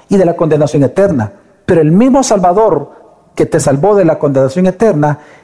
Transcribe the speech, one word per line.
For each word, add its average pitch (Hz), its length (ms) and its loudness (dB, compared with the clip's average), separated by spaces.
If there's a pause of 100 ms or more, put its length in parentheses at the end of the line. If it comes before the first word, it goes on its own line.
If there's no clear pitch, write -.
y 202 80 0
de 190 80 2
la 170 120 -2
condenación 151 480 0
eterna. 135 480 -2 (340)
Pero 170 140 2
el 151 120 2
mismo 254 300 2
Salvador 180 680 0 (420)
que 156 120 -2
te 160 140 -2
salvó 147 340 0
de 196 100 2
la 160 140 0
condenación 135 480 0
eterna 170 520 -2 (240)